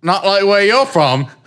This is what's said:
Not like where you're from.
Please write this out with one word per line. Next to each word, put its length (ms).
Not 220
like 200
where 200
you're 220
from. 420